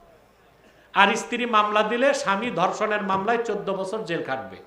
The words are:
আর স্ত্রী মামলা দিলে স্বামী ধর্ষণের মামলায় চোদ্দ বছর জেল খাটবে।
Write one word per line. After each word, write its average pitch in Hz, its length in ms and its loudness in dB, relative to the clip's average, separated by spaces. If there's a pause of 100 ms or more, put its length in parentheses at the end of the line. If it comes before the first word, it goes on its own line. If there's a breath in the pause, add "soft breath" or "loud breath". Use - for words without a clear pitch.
(960 soft breath)
আর 208 220 6
স্ত্রী 240 300 -4
মামলা 214 360 4
দিলে 240 320 2
স্বামী 202 360 -2
ধর্ষণের 196 520 0
মামলায় 196 420 0
চোদ্দ 196 280 -4
বছর 185 320 -4
জেল 160 200 -4
খাটবে। 135 320 -8 (100)